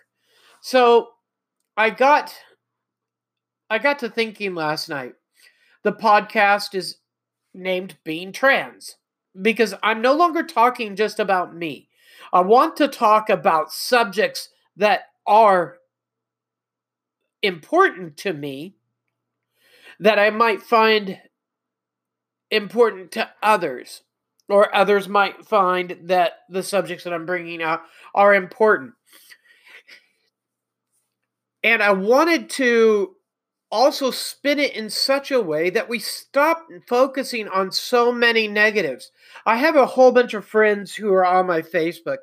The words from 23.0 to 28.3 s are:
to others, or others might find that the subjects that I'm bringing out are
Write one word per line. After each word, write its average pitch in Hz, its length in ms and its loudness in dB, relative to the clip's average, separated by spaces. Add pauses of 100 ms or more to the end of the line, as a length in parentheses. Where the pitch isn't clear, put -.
to - 180 -6 (120)
others, 175 600 -2 (460)
or 202 260 2
others 196 340 2
might 196 380 -2
find 180 580 0
that 175 280 0 (160)
the 180 160 -6
subjects 175 400 -6
that 175 80 -10
I'm 165 140 -8
bringing 170 360 -8
out 160 200 -4 (320)
are 202 200 6